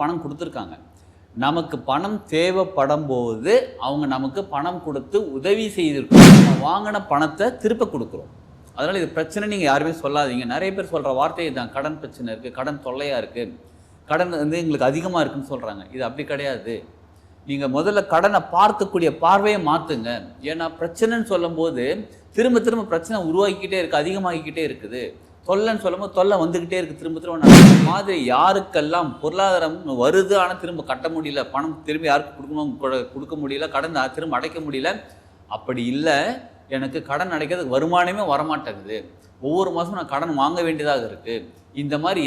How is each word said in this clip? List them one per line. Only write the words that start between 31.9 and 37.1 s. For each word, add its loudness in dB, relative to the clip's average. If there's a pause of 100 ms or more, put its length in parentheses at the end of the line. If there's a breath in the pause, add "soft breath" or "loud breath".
யாருக்கு 0
கொடுக்கணும், -8
கொடு-, -2
கொடுக்க -12
முடியல, -6
கடன் -2 (160)
திரும்ப -6
அடைக்க -6
முடியல, -4 (640 loud breath)
அப்படி -6 (100)
இல்ல, 0 (580)
எனக்கு -8
கடன் -6